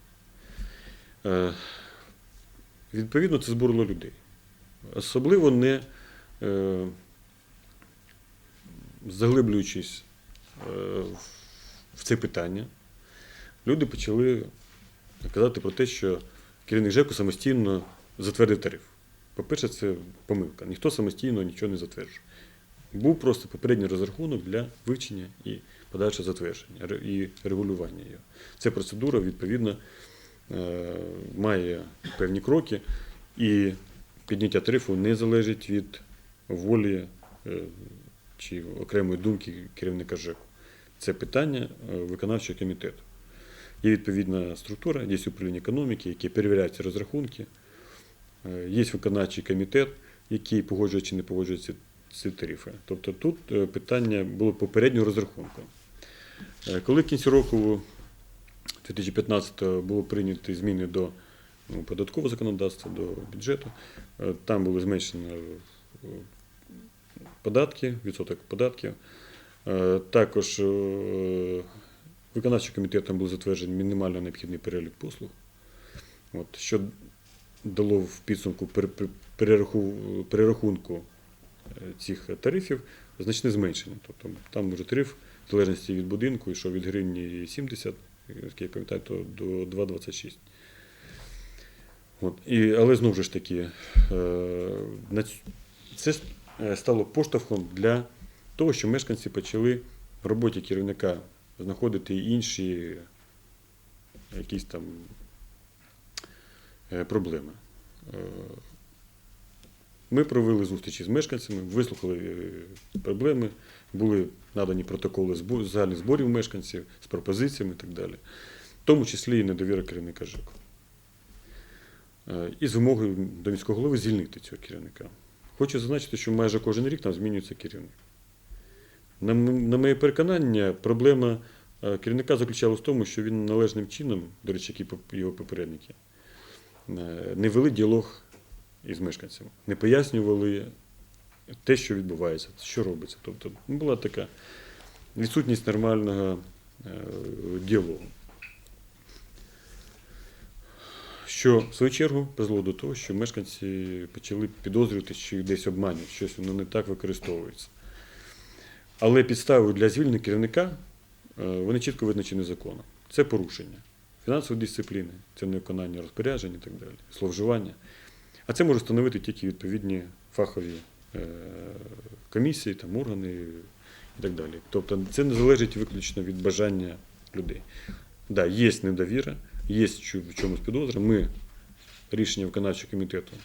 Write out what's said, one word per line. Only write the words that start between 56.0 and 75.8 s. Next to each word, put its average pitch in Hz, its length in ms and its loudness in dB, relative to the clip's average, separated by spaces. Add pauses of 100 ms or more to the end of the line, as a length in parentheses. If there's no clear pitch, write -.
Е, 92 120 -2
коли 135 220 6
в 160 40 -6
кінці 139 240 2
року 110 520 6 (1040)
дві - 80 -8
тисячі 95 180 -4
п'ятнадцятого 98 720 0
було 101 200 0
прийняті 95 520 -2
зміни 92 320 0
до, 90 220 -2 (600)
ну, 90 140 -6
податкового 107 460 -4
законодавства, 98 640 -2
до 90 100 -6 (300)
бюджету, 120 380 -4 (500)
е, 95 140 -2 (100)
там 101 200 2
були 92 160 2
зменшені, 87 520 -2 (720)
е, - 40 -14 (1300)
податки, 127 520 0 (100)
відсоток 92 340 -6
податків. 120 560 -2 (720)
Е, 92 320 4 (100)
також, 104 500 4
е, 98 1000 0 (720)
виконавчим 117 400 2
комітетом 95 440 0
був 92 100 0
затверджений 90 480 -2
мінімально 95 440 0
необхідний 87 380 -8
перелік 85 340 -6
послуг, - 380 -12 (1000)